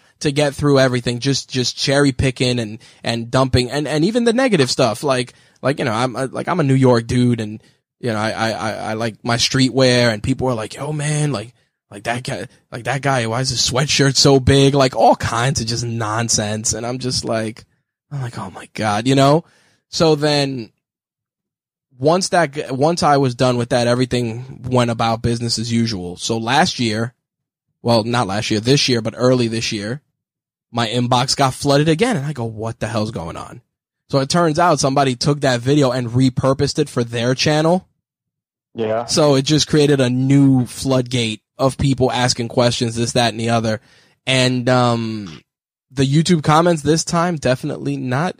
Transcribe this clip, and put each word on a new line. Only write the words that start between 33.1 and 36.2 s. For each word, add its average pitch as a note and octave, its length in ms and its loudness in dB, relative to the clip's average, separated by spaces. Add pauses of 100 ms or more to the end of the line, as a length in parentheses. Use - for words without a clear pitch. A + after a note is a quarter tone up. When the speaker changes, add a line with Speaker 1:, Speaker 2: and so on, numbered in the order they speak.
Speaker 1:
going E2 280 -10
on?" - 240 -14 (460)
So C#3 120 0
it C3+ 80 -2
turns E3+ 320 2
out E3+ 180 4
somebody C3+ 380 0
took D3 240 -2
that B2+ 200 0
video C3+ 300 2
and B2 200 -4
repurposed C3 680 2